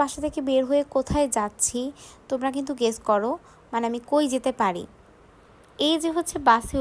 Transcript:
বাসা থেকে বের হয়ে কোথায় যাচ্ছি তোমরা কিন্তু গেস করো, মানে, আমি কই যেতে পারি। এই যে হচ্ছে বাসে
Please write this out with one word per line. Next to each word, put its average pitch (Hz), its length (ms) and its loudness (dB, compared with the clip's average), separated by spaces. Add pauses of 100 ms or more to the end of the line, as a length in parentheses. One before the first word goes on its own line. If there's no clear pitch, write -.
বাসা 285 180 -2
থেকে 294 280 -4
বের 262 160 4
হয়ে 285 180 2 (140)
কোথায় 285 320 0
যাচ্ছি 240 640 -2 (360)
তোমরা 269 280 -2
কিন্তু 277 240 -4
গেস 226 160 0 (140)
করো, 220 280 2 (340)
মানে, 233 180 -2
আমি 240 100 -6 (100)
কই 294 140 4 (100)
যেতে 262 180 -2 (100)
পারি। 180 240 0 (920)
এই 311 240 2
যে 330 140 0
হচ্ছে 339 220 -2
বাসে 240 420 2